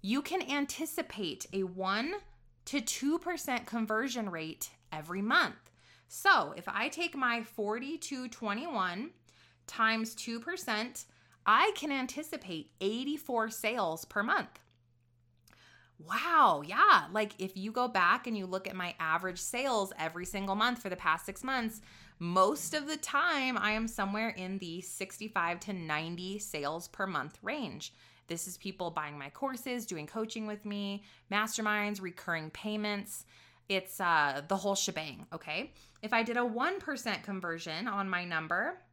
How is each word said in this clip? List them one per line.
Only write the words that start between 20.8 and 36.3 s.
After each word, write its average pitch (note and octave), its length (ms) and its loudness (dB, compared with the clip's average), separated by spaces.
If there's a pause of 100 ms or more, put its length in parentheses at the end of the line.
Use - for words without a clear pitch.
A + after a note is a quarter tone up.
for G3+ 80 -6
the F3+ 60 -4
past E3 300 2
six - 180 -10
months, A#3+ 380 -2 (380)
most F#3 540 4
of D4 140 -2
the D#4 100 -4
time C#4+ 600 0
I G3+ 140 2
am A3 160 0
somewhere G#3+ 420 -2
in F#3 280 -4
the F3 240 -8
sixty-five F3+ 800 -4
to G#3 120 -6
ninety E3+ 680 -4
sales D#3 480 -4
per - 180 -6
month D3+ 380 -4
range. A3 500 -6 (340)
This E3+ 200 -6
is F3+ 100 -12
people F#3 340 -6
buying D3+ 280 -6
my C#3 100 -10
courses, B3 560 -4
doing D#3+ 220 -6
coaching A3 400 -6
with G#3 180 -8
me, G3+ 380 -4 (280)
masterminds, G#3 720 2
recurring E3+ 480 -4
payments. G#3 760 -4 (420)
It's, F#3+ 320 -2
uh, D3+ 480 6
the G3 100 2
whole G3 180 2
shebang, D#3 580 -4
okay? E3 400 -6 (280)
If A3 120 -2
I A#3 100 4
did A#3 140 0